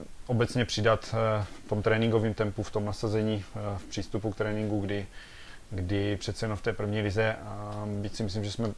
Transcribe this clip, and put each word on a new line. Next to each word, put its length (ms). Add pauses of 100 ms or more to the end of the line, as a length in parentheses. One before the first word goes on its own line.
(260)
obecně 380
přidat, 500
eh, 300 (200)
v 40
tom 140
tréninkovém 520
tempu, 280
v 80
tom 140
nasazení, 600 (120)
eh, 220
v 60
přístupu 480
k 40
tréninku, 440
kdy, 260 (640)
kdy 460
přece 280
jenom 140
v 40
té 100
první 280
lize, 340
a 520
byť 300
si 60
myslím, 220
že 80
jsme 260